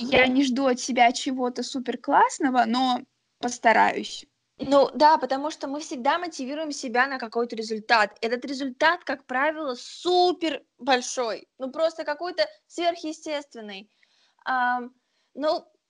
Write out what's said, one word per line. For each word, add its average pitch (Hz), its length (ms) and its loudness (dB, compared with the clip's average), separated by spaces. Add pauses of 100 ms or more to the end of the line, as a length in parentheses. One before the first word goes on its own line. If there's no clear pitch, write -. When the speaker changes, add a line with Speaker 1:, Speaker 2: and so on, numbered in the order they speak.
(120)
Speaker 1:
я 254 160 6
не 262 180 4
жду 262 220 0
от 247 140 2
себя 240 320 4
чего-то 247 500 -4
супер 247 360 -6
классного, 294 680 2
но 247 340 0 (380)
постараюсь. 220 840 2 (340)
Speaker 2:
Ну 277 340 4
да, 302 260 6
потому 269 320 -2
что 311 160 -10
мы 277 140 -6
всегда 294 360 -2
мотивируем 311 540 -8
себя 254 360 -2
на 269 120 -6
какой-то 233 360 -6
результат. 220 680 0
Этот 240 240 -4
результат, 285 580 -2
как - 240 -8
правило, 294 480 -4
супер 349 880 0 (160)
большой, 247 680 -2 (120)
ну 254 120 -8
просто 320 320 -2
какой-то 311 440 -4 (180)
сверхъестественный. 294 1300 -8 (540)
Ам, 247 480 -2 (420)
ну, 311 300 -2 (240)